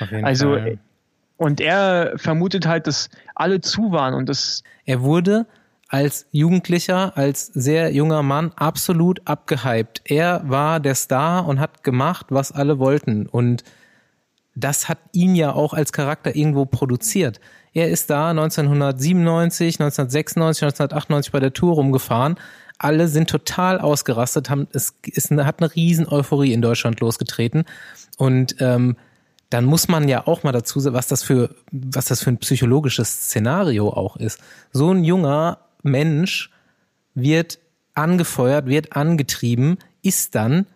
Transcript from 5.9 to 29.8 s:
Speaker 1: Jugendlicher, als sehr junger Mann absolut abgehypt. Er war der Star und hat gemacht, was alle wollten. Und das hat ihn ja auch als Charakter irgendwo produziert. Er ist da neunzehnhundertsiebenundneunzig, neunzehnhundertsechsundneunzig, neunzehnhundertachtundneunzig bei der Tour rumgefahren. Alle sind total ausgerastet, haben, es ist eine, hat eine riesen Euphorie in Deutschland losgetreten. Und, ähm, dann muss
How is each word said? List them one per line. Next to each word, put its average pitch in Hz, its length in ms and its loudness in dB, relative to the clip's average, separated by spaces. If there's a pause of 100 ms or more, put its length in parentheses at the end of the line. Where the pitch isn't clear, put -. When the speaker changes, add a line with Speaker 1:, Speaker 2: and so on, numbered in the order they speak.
Speaker 1:
Jugendlicher, 175 840 2
als 139 300 0
sehr 151 480 0
junger 151 280 2
Mann 147 360 0
absolut 170 640 0
abgehypt. 120 800 -2
Er 170 400 0
war 147 380 0
der 135 140 0
Star 165 520 0
und 139 140 0
hat - 240 -6
gemacht, 139 420 0
was 135 240 -2
alle 143 260 0
wollten. 131 480 0
Und 120 380 0 (920)
das 139 360 -4
hat 165 80 -4 (160)
ihn 185 200 4
ja 156 200 2
auch 151 200 0
als 160 200 -2
Charakter 156 420 -4
irgendwo 147 300 2
produziert. 131 720 -2 (340)
Er 160 160 0
ist 170 200 -2
da 156 240 0
neunzehnhundertsiebenundneunzig, 160 1500 0
neunzehnhundertsechsundneunzig, 151 800 -2
neunzehnhundertachtundneunzig 147 680 -2
bei 143 80 0
der 135 140 0
Tour 175 220 2
rumgefahren. 135 600 2 (420)
Alle 156 300 2
sind 156 220 2
total 185 500 -2
ausgerastet, 139 680 0
haben, 143 240 -2
es - 200 -4 (120)
ist - 260 -4
eine, 147 140 2
hat 156 160 -2
eine 165 120 0
riesen 165 320 2
Euphorie 143 460 2
in 117 100 2
Deutschland 117 380 0
losgetreten. 117 640 -2 (540)
Und, 127 420 2
ähm, 123 380 2 (520)
dann 120 140 0
muss 151 240 2